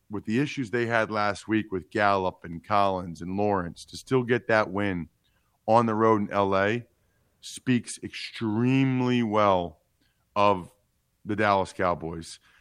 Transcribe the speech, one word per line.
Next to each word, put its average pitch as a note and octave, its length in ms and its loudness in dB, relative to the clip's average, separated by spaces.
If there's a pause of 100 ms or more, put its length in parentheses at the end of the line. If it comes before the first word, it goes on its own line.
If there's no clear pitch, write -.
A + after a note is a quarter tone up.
with G2+ 140 -10
the A2 160 -2
issues C3+ 320 -4
they A#2+ 140 -2
had A2 260 0
last G#2 380 -2
week G#2+ 200 0
with F#2 220 -6
Gallup G2+ 540 0
and E2+ 200 -12
Collins F#2+ 540 0
and F2 160 -8
Lawrence. G2 480 -2
To - 140 -18
still C3 260 0
get A#2+ 240 -2
that A2 240 2
win F#2+ 380 -4 (580)
on A2+ 180 6
the A2 100 0
road A2 260 4
in G2+ 100 -6
L G2 240 0
A G#2 300 0 (560)
speaks - 600 -4
extremely B2 1200 -2
well G2+ 600 2 (520)
of G2+ 380 2 (540)
the G#2 100 -4
Dallas G2+ 380 2
Cowboys. E2 680 -4 (220)